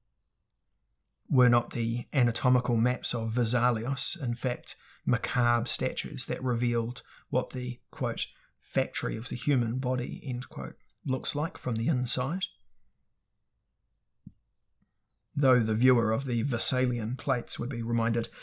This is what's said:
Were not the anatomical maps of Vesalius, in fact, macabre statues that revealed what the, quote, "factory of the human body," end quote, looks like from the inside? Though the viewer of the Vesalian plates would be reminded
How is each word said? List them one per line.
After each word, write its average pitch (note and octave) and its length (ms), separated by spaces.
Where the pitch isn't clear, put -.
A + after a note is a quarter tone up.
Were B2 200
not A#2+ 220
the A#2 420
anatomical B2 640
maps B2 360
of A2+ 200
Vesalius, A#2+ 920
in A#2+ 120
fact, - 420
macabre A#2+ 640
statues - 600
that C3 140
revealed A#2+ 600
what B2+ 200
the, B2 320
quote, - 360
"factory - 600
of A2 100
the - 80
human A#2+ 440
body," B2+ 440
end B2 240
quote, - 300
looks - 300
like D3+ 220
from B2 180
the A2+ 140
inside? C3 560
Though C3 240
the A2 160
viewer A#2 380
of A2+ 100
the A#2 220
Vesalian B2 720
plates - 420
would A#2+ 80
be A#2 160
reminded A#2 460